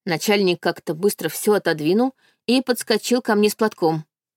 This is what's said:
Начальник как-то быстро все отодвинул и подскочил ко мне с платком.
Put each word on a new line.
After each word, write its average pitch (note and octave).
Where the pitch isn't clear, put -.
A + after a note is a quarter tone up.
Начальник F#3
как-то -
быстро F3
все G#3
отодвинул F3+
и B3+
подскочил A#3+
ко A3
мне G#3
с -
платком. D#3+